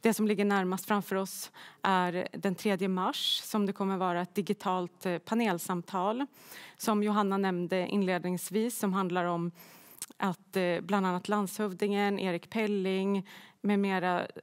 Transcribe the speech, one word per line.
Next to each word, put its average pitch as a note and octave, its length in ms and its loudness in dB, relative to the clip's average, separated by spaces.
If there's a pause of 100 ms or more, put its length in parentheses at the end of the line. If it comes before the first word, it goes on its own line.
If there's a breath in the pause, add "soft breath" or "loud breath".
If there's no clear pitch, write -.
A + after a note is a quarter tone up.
Det - 120 4
som G#3+ 140 2
ligger G#3 180 2
närmast F#3+ 400 2
framför G3+ 300 0
oss - 360 -6 (300 loud breath)
är F3+ 500 2
den F3+ 240 -2
tredje G3 320 0
mars F#3+ 560 0
som G#3 220 0
det G3 80 0
kommer G3 240 -2
vara F3+ 240 0
ett F3+ 140 -6
digitalt, F#3 680 -2
eh, F3+ 120 -2
panelsamtal. G3 1080 0 (520 loud breath)
Som G#3 260 2
Johanna G3+ 340 2
nämnde F3+ 500 0
inledningsvis F#3 920 0
som G3 140 0
handlar F3+ 320 2
om E3+ 260 0 (680 loud breath)
att, - 380 -4
eh, F3 260 2
bland F#3+ 240 2
annat F3+ 220 0
landshövdingen, G3+ 920 0
Erik F3+ 300 -4
Pelling G3 800 0 (340 loud breath)
med G3+ 180 2
mera F#3 480 2 (160)